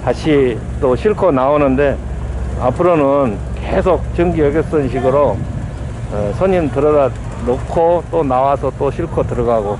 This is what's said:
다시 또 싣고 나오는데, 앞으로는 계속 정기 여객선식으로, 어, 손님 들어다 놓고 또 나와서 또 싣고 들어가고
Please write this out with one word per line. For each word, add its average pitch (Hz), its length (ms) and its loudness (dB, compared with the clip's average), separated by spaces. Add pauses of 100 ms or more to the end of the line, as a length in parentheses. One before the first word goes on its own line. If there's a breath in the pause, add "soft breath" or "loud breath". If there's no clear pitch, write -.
다시 127 540 2 (240)
또 127 140 2
싣고 202 360 2
나오는데, 139 640 2 (640)
앞으로는 139 760 2 (240)
계속 180 400 0 (140)
정기 170 260 0
여객선식으로, 139 960 2 (760)
어, 101 260 -2
손님 180 340 2
들어다 139 420 2 (320)
놓고 165 640 0
또 165 120 0
나와서 131 540 0
또 139 140 0
싣고 160 360 -4
들어가고 113 520 0